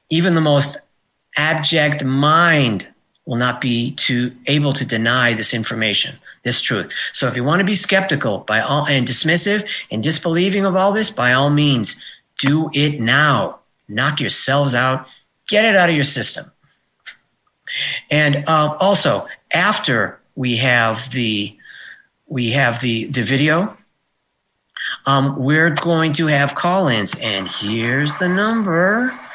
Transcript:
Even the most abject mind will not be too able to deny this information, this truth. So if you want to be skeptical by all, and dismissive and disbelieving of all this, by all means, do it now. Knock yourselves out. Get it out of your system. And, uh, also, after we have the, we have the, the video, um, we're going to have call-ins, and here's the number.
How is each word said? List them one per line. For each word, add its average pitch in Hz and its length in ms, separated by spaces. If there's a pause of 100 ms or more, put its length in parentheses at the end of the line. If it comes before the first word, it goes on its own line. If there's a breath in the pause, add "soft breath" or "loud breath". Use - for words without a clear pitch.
(100)
Even 170 240
the 160 60
most 143 360 (600)
abject 151 680
mind 143 800 (380)
will 120 120
not 123 240
be 120 320
too 123 400 (140)
able 147 260
to 143 120
deny 120 500
this 110 180
information, 110 640 (280 loud breath)
this 123 160
truth. 98 320 (200 loud breath)
So - 140
if 113 100
you 123 80
want 165 160
to 196 40
be 208 100
skeptical 175 640
by 107 220
all, 147 260
and 135 200
dismissive 170 600 (220 loud breath)
and 110 120
disbelieving 175 640
of 185 120
all 196 160
this, 214 180
by 123 220
all 139 180
means, 143 460 (420 loud breath)
do 156 340
it 147 280
now. 120 600 (280)
Knock 139 320
yourselves 135 540
out. 131 320 (420 loud breath)
Get 208 160
it 214 120
out 175 120
of 170 60
your 143 100
system. - 460 (1600 loud breath)
And, 147 380
uh, 151 300
also, 180 480 (260 loud breath)
after 160 680 (160)
we 123 200
have 117 540
the, 107 460 (720 loud breath)
we 120 240
have 123 280
the, 117 260
the 123 160
video, 151 540 (1300 loud breath)
um, 139 320
we're 156 320
going 160 440
to 160 120
have 143 280
call-ins, 151 600
and 98 340
here's 117 720
the 180 100
number. 208 880 (180 loud breath)